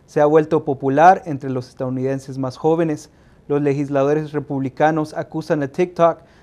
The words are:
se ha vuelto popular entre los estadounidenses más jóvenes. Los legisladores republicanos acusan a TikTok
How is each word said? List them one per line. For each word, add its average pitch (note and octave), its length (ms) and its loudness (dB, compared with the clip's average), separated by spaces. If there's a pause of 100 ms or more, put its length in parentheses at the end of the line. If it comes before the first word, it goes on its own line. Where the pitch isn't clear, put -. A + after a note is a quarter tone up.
se - 140 -4
ha D3 60 6
vuelto D#3 400 2
popular D3+ 600 4
entre C#3 240 -8
los B2+ 200 -6
estadounidenses C3 680 -6
más C3 200 -6
jóvenes. D#3+ 520 -2 (380)
Los C#3+ 140 0
legisladores C#3+ 720 0
republicanos D3+ 800 -2
acusan D#3+ 500 -4
a C3+ 60 -6
TikTok E3+ 500 0 (240)